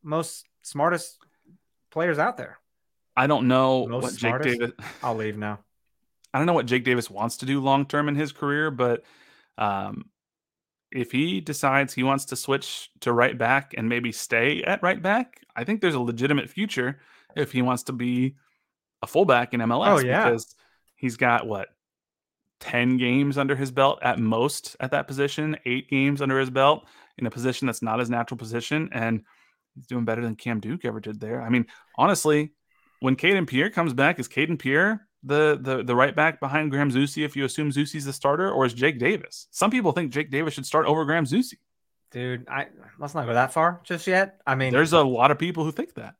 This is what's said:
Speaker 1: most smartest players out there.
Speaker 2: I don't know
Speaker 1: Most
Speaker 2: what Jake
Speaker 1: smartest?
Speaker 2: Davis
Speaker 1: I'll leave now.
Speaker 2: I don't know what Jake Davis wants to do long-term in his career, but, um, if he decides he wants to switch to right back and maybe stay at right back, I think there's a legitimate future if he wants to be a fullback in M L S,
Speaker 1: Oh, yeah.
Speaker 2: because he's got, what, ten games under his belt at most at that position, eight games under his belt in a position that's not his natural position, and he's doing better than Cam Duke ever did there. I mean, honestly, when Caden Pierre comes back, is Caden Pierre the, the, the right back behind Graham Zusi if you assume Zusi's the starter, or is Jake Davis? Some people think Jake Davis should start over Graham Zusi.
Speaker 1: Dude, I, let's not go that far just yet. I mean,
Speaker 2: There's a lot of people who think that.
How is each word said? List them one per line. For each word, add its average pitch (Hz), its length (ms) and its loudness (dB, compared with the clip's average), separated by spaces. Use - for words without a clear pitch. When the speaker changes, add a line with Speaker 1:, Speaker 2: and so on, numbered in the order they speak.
Speaker 1:
most 160 440 -6
smartest 165 560 -2
players 160 280 0
out 233 180 0
there. - 220 -14
Speaker 2:
I 131 100 4
don't 131 220 2
know 131 380 4
Speaker 1:
Most 120 160 -4
Speaker 2:
what 123 100 -4
Jake 107 80 -12
Speaker 1:
smartest? 120 380 0
Speaker 2:
Davis 120 140 -2
Speaker 1:
I'll 120 120 -2
leave 107 220 -6
now. 104 240 -8
Speaker 2:
I 127 40 2
don't 156 80 2
know 175 60 2
what 139 140 2
Jake 123 180 0
Davis 123 260 0
wants 107 280 -4
to 131 80 -8
do 139 140 0
long-term 139 480 2
in 143 80 -2
his 143 160 -2
career, 147 380 -2
but, 123 340 0
um, 101 480 -4
if 123 220 -6
he 170 280 -2
decides 139 540 0
he 127 80 -2
wants 135 240 0
to 123 100 -8
switch - 540 -4
to 123 120 0
right 123 260 2
back 131 380 0
and 113 120 -2
maybe 120 220 -2
stay 120 540 0
at - 180 -2
right 180 180 0
back, 214 400 -2
I 117 80 -8
think 208 180 -4
there's 170 140 2
a 127 60 0
legitimate 123 500 0
future 143 500 -4
if 151 160 -2
he 127 100 0
wants 123 220 0
to 135 80 -8
be 123 420 0
a - 40 -6
fullback 131 480 4
in 120 60 0
M 113 100 0
L 135 140 2
S, 180 180 6
Speaker 1:
Oh, - 20 0
yeah. 151 240 2
Speaker 2:
because 117 240 -2
he's 120 200 -4
got, 120 300 2
what, 101 220 -6
ten 123 380 0
games 135 420 2
under 135 180 0
his 135 140 -4
belt 135 320 2
at 123 160 0
most 113 600 -2
at 131 100 -6
that 143 160 -2
position, 143 580 -4
eight 127 240 -4
games 139 320 0
under 135 200 0
his 131 100 -2
belt 135 360 4
in 123 80 -4
a 110 40 -2
position 123 360 -2
that's 117 160 -2
not 113 180 0
his 120 100 -2
natural 120 280 -2
position, 120 540 -4
and 113 300 -2
he's 131 120 -20
doing 123 180 -4
better 113 180 -2
than 113 140 -4
Cam 117 240 -4
Duke 120 240 -8
ever 110 160 -4
did 107 200 -10
there. 117 200 -6
I 117 100 -8
mean, 120 160 2
honestly, 151 560 2
when 131 180 2
Caden 180 300 2
Pierre 143 240 0
comes 165 240 -2
back, 143 240 2
is 123 100 -8
Caden 156 300 -2
Pierre 180 480 0
the, 147 380 2
the, 131 220 -2
the 123 120 0
right 131 220 4
back 156 240 2
behind 147 300 -2
Graham 139 200 2
Zusi 139 340 0
if 143 120 -6
you 139 80 -2
assume 147 260 -2
Zusi's 143 360 -2
the 139 60 -6
starter, 151 380 0
or 131 160 2
is 117 80 0
Jake 131 240 0
Davis? 156 520 -2
Some 196 200 2
people 214 220 2
think 156 200 -2
Jake 147 180 -4
Davis 147 240 -2
should 135 120 -10
start 156 200 2
over 151 180 2
Graham 156 220 0
Zusi. 196 280 0
Speaker 1:
Dude, 123 380 -8
I, 139 180 -6
let's 143 160 -10
not 139 120 -4
go 117 80 -2
that 127 180 2
far 175 320 0
just 170 220 -8
yet. 190 400 0
I 135 80 0
mean, 131 180 0
Speaker 2:
There's 151 220 4
a 160 80 8
lot 127 280 6
of 143 80 2
people 160 260 -2
who 156 80 -2
think - 220 -8
that. 113 260 -14